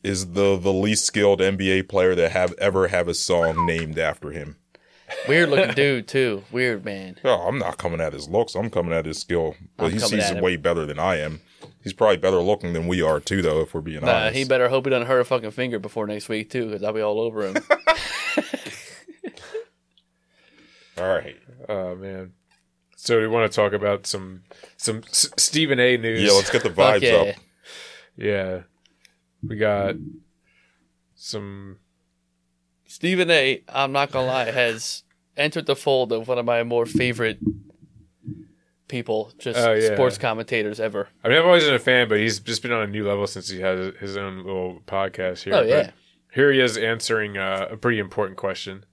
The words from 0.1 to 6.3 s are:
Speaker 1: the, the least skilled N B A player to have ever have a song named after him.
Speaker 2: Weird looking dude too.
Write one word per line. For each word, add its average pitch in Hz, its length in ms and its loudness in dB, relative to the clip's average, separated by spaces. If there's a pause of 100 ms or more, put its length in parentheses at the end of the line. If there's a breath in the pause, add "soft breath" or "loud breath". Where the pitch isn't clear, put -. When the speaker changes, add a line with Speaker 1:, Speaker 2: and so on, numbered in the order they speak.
Speaker 1:
the, 98 240 4
the 95 160 0
least 104 320 0
skilled 101 360 2
N 98 140 2
B 95 140 0
A 95 120 4
player 92 340 2
to 85 120 4
have 90 320 0
ever 95 300 2
have 87 180 0
a 85 60 -2
song 85 520 2
named 82 320 -2
after 76 340 -4
him. 76 260 -12 (680 loud breath)
Speaker 2:
Weird 151 240 4
looking 139 240 2
dude 139 360 0
too. 117 420 0